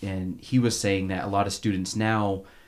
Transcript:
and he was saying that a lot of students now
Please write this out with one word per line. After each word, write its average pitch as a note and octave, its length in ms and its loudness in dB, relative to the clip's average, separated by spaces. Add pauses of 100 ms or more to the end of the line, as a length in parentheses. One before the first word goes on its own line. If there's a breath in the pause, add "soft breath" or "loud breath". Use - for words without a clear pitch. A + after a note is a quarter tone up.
and F#2+ 380 -4
he - 180 0
was A#2 200 2
saying G2 300 2
that F#2 160 -2
a - 20 -4
lot G2+ 200 2
of G2 60 -4
students F#2+ 420 -2
now G#2+ 480 0 (240 loud breath)